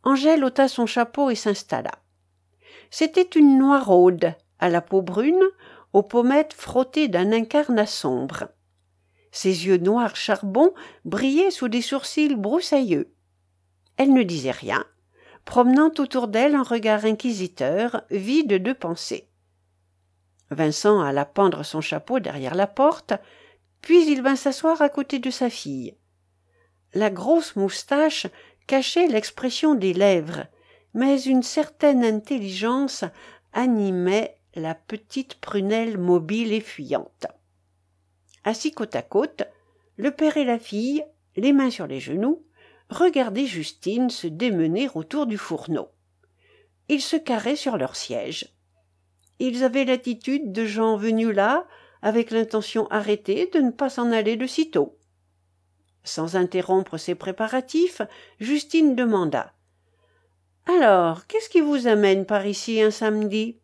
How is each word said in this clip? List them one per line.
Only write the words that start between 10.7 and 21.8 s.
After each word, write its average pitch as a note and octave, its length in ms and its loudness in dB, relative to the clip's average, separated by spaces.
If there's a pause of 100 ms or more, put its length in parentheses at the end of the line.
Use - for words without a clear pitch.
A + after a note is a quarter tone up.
brillaient C4+ 460 0
sous B3+ 180 -6
des A#3 140 -2
sourcils C#4 540 -2
broussailleux. A3 760 0 (840)
Elle C#4 160 4
ne B3+ 100 6
disait D3 280 -2
rien, A#2 340 -4 (600)
promenant B3+ 540 4
autour B3+ 300 -2
d'elle B3+ 260 2
un C4+ 80 2
regard A3 420 0
inquisiteur, G#3+ 1040 -2
vide G3+ 520 0
de A#3 100 -2
pensée. - 560 -8 (1200)
Vincent D#3+ 500 2
alla C#3+ 240 0
pendre F3 400 0
son D#3+ 160 -8